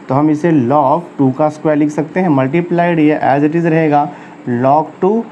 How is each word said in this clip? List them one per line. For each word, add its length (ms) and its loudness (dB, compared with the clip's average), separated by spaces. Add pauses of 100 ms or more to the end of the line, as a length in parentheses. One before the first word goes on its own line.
तो 60 0
हम 160 2
इसे 200 0 (180)
log 320 2 (160)
two 200 2
का 120 0
square 280 -2
लिख 140 0
सकते 280 -4
हैं, 180 0
multiplied 640 0
ये 260 2
as 240 2
it 120 -2
is 40 0
रहेगा 420 2 (560)
log 380 0
two 300 0